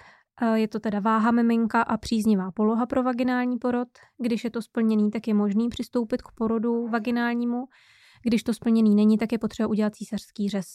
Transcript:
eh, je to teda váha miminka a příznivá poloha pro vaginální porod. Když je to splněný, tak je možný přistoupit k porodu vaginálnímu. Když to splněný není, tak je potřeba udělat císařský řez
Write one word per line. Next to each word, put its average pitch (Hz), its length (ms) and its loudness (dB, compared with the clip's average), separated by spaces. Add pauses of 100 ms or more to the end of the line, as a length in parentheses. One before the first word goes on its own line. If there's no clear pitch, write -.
(420)
eh, 226 180 2
je 220 80 0
to 220 120 -6
teda 208 200 -4
váha 220 320 2
miminka 233 500 2
a 233 160 -2
příznivá 208 540 0
poloha 220 340 0
pro 254 180 -2
vaginální 247 540 -2
porod. 247 300 -2 (300)
Když 220 260 -2
je 240 60 -2
to 233 120 -6
splněný, 220 500 0
tak 220 160 -6
je 220 60 0
možný 208 360 2
přistoupit 240 520 -4
k - 100 -20
porodu 233 560 -2
vaginálnímu. 240 800 -2 (580)
Když 220 200 0
to 233 100 -2
splněný 220 420 4
není, 214 220 6
tak 220 140 -2
je 233 80 -2
potřeba 214 300 -4
udělat 214 260 0
císařský 202 540 -6
řez 196 260 -4